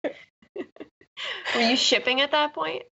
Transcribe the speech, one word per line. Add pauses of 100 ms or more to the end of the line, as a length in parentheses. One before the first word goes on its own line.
<laughs> (680)
Were
you
shipping
at
that
point? (140)